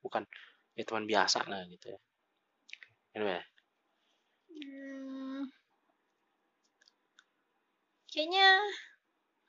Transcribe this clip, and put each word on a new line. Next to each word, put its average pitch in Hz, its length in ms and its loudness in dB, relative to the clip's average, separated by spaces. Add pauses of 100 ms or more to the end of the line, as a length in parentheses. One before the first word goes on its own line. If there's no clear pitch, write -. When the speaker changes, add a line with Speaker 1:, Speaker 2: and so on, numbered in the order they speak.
Speaker 1:
bukan 110 200 -4 (540)
ya 113 100 -6
teman 110 180 -2
biasa 104 320 4 (120)
lah 98 180 -6
gitu 90 260 -18
ya. - 40 -16 (1160)
Anyway. 98 260 -2 (1120)
Speaker 2:
Hmm. 269 920 -12 (2750)
Kayaknya 359 360 6 (1000)